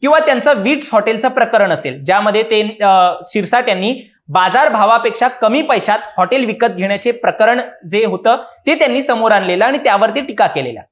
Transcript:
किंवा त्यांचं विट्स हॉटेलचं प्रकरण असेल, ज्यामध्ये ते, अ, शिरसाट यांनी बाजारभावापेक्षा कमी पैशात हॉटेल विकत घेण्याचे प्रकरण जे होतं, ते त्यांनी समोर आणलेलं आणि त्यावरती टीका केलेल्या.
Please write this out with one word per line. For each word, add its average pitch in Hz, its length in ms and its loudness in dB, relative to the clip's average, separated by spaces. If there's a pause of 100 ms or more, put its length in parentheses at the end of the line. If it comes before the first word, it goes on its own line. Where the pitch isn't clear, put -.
किंवा 294 180 4
त्यांचं 285 420 2
विट्स 269 320 -2
हॉटेलचं 220 360 0
प्रकरण 226 420 2
असेल, 139 320 -6
ज्यामध्ये 208 400 2
ते, 214 380 -2
अ, 190 320 4 (120)
शिरसाट 240 440 -2
यांनी 202 320 -2 (260)
बाजारभावापेक्षा 220 1000 2
कमी 240 340 0
पैशात 220 380 0 (180)
हॉटेल 240 280 0
विकत 220 220 -2
घेण्याचे 196 440 -4
प्रकरण 233 500 0 (280)
जे 208 160 0
होतं, 196 300 0 (320)
ते 302 80 2
त्यांनी 277 260 0
समोर 226 300 0
आणलेलं 190 340 0
आणि 262 120 0
त्यावरती 220 440 0
टीका 220 260 0
केलेल्या. 123 440 -6